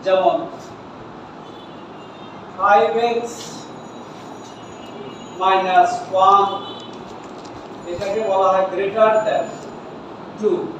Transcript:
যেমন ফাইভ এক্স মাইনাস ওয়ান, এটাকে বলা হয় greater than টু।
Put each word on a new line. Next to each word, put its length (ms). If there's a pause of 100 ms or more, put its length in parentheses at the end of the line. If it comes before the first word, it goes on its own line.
যেমন 320 (2250)
ফাইভ 380
এক্স 380 (2000)
মাইনাস 540 (200)
ওয়ান, 340 (1400)
এটাকে 300 (100)
বলা 220
হয় 200
greater 380 (160)
than 180 (920)
টু। 120 (300)